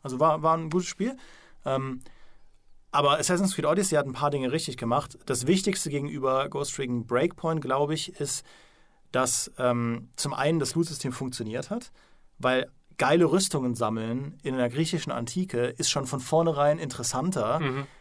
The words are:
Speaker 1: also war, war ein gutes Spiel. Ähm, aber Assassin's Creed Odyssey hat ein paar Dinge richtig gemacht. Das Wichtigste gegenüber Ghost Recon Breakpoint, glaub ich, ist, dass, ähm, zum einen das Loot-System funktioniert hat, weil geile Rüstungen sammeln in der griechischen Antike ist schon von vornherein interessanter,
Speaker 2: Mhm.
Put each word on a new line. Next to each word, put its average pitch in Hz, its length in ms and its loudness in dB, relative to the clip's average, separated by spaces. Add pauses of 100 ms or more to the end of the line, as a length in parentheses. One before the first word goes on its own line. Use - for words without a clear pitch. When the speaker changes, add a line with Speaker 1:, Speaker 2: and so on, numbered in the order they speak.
Speaker 1:
also 127 200 -6
war, 156 200 4
war 160 160 4
ein 165 120 -4
gutes 175 180 0
Spiel. 247 280 -4 (480)
Ähm, 131 380 -2 (880)
aber 147 280 4
Assassin's 180 340 2
Creed 147 140 0
Odyssey 175 280 4
hat 147 120 4
ein 131 60 -6
paar 143 180 0
Dinge 131 200 0
richtig 135 260 -2
gemacht. 123 500 0
Das 123 180 0
Wichtigste 185 460 2
gegenüber 139 580 0
Ghost 143 300 -6
Recon 123 260 -4
Breakpoint, 160 560 0
glaub 139 300 0
ich, 156 280 -6
ist, - 240 -4 (680)
dass, 127 480 0
ähm, 120 560 0
zum 139 180 -4
einen 151 240 2
das 143 160 0
Loot-System 165 380 -2
funktioniert 123 580 -6
hat, 233 220 -6 (480)
weil 131 320 2 (260)
geile 156 280 6
Rüstungen 147 500 2
sammeln 117 680 -2
in 131 160 -4
der 123 120 2
griechischen 151 420 -2
Antike 120 540 -2
ist 123 260 -2
schon 135 160 -2
von 135 120 -4
vornherein 156 600 2
interessanter, 135 800 -2
Speaker 2:
Mhm. 135 260 -4 (160)